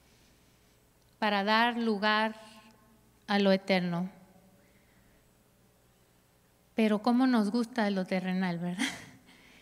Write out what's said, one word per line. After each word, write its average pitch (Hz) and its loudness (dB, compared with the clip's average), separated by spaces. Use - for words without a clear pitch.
para 208 0
dar 226 2
lugar 220 0
a 202 2
lo 196 4
eterno. 185 0
Pero 214 2
cómo 240 2
nos 226 2
gusta 226 -2
lo 190 -2
terrenal, 185 -4
¿verdad? 175 -6